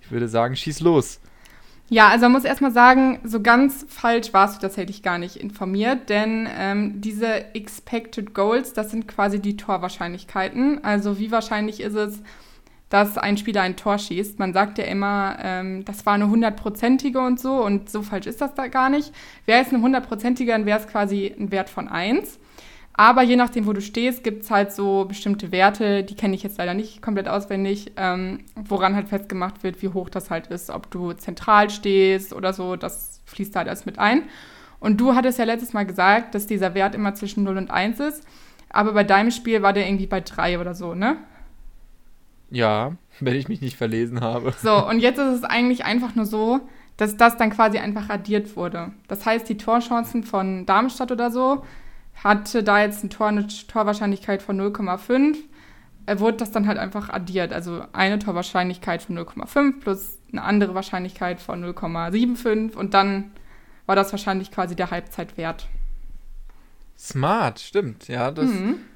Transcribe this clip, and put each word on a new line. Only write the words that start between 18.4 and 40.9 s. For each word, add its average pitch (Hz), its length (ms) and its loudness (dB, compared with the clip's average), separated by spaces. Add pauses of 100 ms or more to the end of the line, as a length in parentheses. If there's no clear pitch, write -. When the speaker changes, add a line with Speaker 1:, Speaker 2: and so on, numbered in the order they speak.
Speaker 2:
das 277 140 -4
da 262 140 -6
gar 262 200 2
nicht. 294 240 0 (320)
Wäre 233 160 6
es 254 100 0
eine 240 120 2
hundertprozentige, 247 680 0
dann 214 140 0
wäre 208 140 2
es 214 80 -12
quasi 202 520 -2
ein 202 120 -4
Wert 190 180 -2
von - 180 -10
eins. 220 520 -2 (540)
Aber 240 300 8
je 247 140 6
nachdem, 240 300 2
wo 214 40 2
du 202 100 -2
stehst, 247 400 -2
gibt's 214 300 -6
halt 202 220 2
so 196 320 2
bestimmte 202 480 -4
Werte, 202 500 4
die 196 140 -10
kenne 196 180 0
ich 185 80 -10
jetzt 196 140 -8
leider 175 160 -2
nicht 214 280 -6
komplett 196 280 -4
auswendig, 202 680 -2
ähm, 185 440 -4 (140)
woran 196 420 0
halt 202 120 -2
festgemacht 196 560 -6
wird, 185 180 -6
wie 196 60 -4
hoch 180 220 -6
das 185 200 -8
halt 165 180 -6
ist, 175 220 -12
ob - 220 -12
du 175 220 -6
zentral 208 560 2
stehst 190 640 2
oder 190 180 -2
so, 185 240 -6
das - 500 -12
fließt 208 300 -8
halt 175 140 -2
alles - 160 -8
mit - 120 -10
ein. 240 260 4 (580)
Und 208 180 2
du 247 160 6
hattest 247 240 2
ja 233 60 2
letztes 233 260 -4
Mal 202 140 -2
gesagt, 190 500 2
dass 208 120 -4
dieser 185 280 0
Wert 196 180 2
immer 202 220 -2
zwischen 202 300 -4
null 190 120 -2
und 190 140 -6
eins 208 300 0
ist, 302 240 -6 (440)
aber 214 220 2
bei 208 140 4
deinem 202 260 6
Spiel 226 300 0
war 196 100 4
der 196 160 0
irgendwie 190 200 -2
bei 190 120 -2
drei 175 400 -2
oder 175 160 -6
so, 170 180 -8